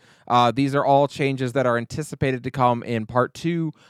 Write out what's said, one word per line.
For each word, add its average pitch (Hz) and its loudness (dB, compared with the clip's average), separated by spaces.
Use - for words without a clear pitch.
Uh, 120 4
these 135 0
are 143 0
all 139 4
changes 135 -4
that 131 2
are 120 2
anticipated 131 -4
to 123 -6
come 123 2
in 110 -4
part 123 0
two 165 -4